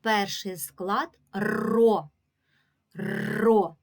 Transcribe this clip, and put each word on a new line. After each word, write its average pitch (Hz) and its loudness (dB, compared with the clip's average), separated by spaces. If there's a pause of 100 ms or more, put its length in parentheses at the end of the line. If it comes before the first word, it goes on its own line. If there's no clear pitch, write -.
Перший 202 -4
склад 202 -6 (240)
ро. 220 0 (840)
Ро. - 2